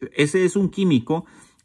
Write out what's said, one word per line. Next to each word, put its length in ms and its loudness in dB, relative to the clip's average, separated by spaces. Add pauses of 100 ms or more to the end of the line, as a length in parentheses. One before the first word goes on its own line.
(120)
ese 340 0
es 100 -2
un 140 2
químico 560 0 (380)